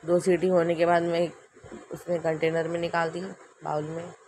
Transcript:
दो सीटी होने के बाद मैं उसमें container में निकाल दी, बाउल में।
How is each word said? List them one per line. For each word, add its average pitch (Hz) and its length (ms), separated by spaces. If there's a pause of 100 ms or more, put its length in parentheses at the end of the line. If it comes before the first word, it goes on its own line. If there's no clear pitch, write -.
दो 175 160
सीटी 175 280
होने 175 280
के 165 100
बाद 170 180
मैं 170 240 (640)
उसमें 170 300
container 160 460
में 170 120
निकाल 170 300
दी, 170 120 (420)
बाउल 151 200
में। 165 300 (140)